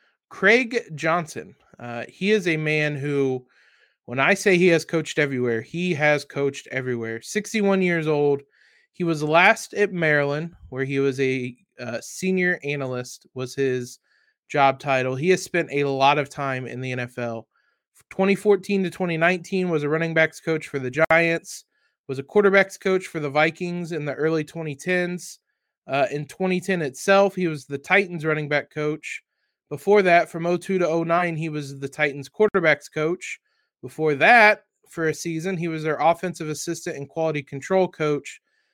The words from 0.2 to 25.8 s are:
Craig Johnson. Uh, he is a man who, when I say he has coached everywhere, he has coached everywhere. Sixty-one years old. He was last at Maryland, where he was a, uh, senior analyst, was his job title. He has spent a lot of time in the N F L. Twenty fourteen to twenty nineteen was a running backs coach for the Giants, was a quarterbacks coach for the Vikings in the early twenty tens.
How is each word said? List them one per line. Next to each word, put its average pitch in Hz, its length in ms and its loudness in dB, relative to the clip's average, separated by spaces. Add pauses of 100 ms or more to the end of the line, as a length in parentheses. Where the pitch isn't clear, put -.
Craig 233 520 2 (140)
Johnson. 160 640 -4 (240)
Uh, 120 280 -10
he 190 220 -4
is 208 160 2
a 160 100 2
man 151 380 -2
who, 139 500 -2 (600)
when 123 160 -6
I 190 140 4
say 190 220 2
he 180 120 6
has 165 160 4
coached - 340 -4
everywhere, 123 420 0
he 175 340 -4
has 147 300 2
coached 139 460 -4
everywhere. 117 500 -4
Sixty-one 196 600 0
years 170 240 0
old. 147 360 2 (500)
He - 100 -8
was 160 220 -2
last 180 500 4
at 202 180 0
Maryland, 156 600 0 (140)
where 131 160 -6
he 135 160 -2
was 135 180 0
a, 131 380 -2 (240)
uh, 120 200 -8
senior 180 600 -2
analyst, 131 720 -8
was 127 220 -8
his 127 420 -2 (500)
job 139 300 2
title. 131 380 -2
He 160 140 0
has 180 120 2
spent 170 300 -4
a 143 120 0
lot 139 340 4
of 139 100 -4
time 131 400 -6
in 120 120 -10
the 131 120 -6
N 127 80 -4
F 123 180 -8
L. 117 300 -6 (600)
Twenty 190 260 2
fourteen 196 480 2
to 175 60 -2
twenty 170 260 -4
nineteen 180 540 0
was 156 120 0
a 147 60 -2
running 160 260 -2
backs 160 240 2
coach - 300 -4
for 143 100 -8
the 131 320 0
Giants, 165 540 0 (420)
was 135 140 -8
a - 20 -12
quarterbacks 196 560 4
coach 190 300 -2
for 165 100 -8
the 147 120 -4
Vikings 165 600 0
in 156 140 -6
the 143 100 -4
early 156 300 0
twenty 156 320 -10
tens. 180 640 -4 (460)